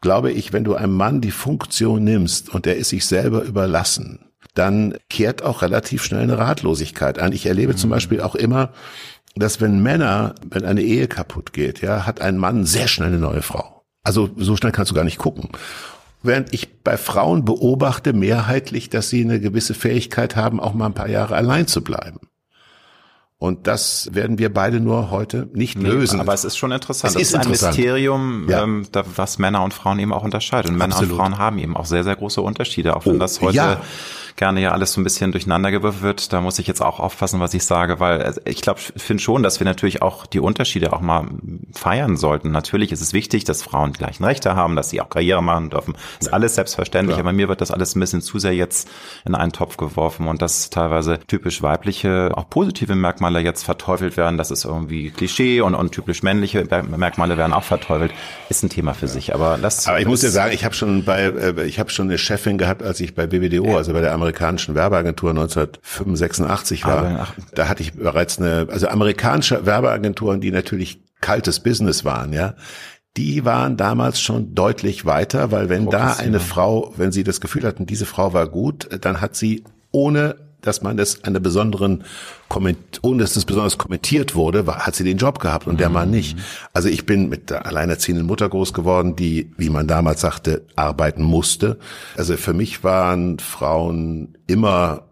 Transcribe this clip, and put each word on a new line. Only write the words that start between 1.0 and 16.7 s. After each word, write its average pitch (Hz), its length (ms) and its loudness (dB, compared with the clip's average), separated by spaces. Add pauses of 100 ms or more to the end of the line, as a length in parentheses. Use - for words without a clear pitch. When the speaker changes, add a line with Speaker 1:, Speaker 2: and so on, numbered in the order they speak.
Speaker 1:
die 110 100 0
Funktion - 720 0
nimmst 104 480 2
und 92 140 -2
er 90 100 2
ist 76 120 -2
sich - 180 -2
selber 110 360 2
überlassen, 95 760 -2 (340)
dann 101 420 2 (120)
kehrt - 360 0
auch - 180 -2
relativ - 400 0
schnell 107 200 -2
eine 120 160 2
Ratlosigkeit 78 840 0
ein. 90 120 2
Ich - 140 -2
erlebe 95 300 2
zum 110 140 2
Speaker 2:
Mhm. 117 40 2
Speaker 1:
Beispiel - 280 0
auch 92 120 -4
immer, 127 360 2 (640)
dass 104 240 0
wenn 104 220 6
Männer, 113 520 2 (160)
wenn - 140 -2
eine 98 180 2
Ehe 120 240 2
kaputt - 460 -8
geht, 71 280 -2
ja, 95 260 0
hat 113 140 -4
ein 95 180 0
Mann 98 260 2
sehr 85 240 0
schnell - 200 0
eine 87 100 2
neue 76 240 0
Frau. - 420 -10 (180)
Also 104 340 2
so 104 200 2
schnell 110 160 0
kannst 98 180 0
du 90 60 0
gar 85 80 2
nicht 85 140 -2
gucken. - 320 -4 (720)
Während 131 320 0
ich - 300 -8